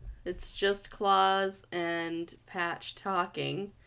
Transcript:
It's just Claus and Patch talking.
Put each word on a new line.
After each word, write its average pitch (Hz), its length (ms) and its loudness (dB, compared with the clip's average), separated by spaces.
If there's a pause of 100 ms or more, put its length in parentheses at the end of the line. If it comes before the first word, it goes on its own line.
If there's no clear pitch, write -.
(240)
It's - 260 -8
just - 400 0
Claus 196 800 4
and 170 640 -2 (120)
Patch - 480 -4
talking. 180 760 -2 (140)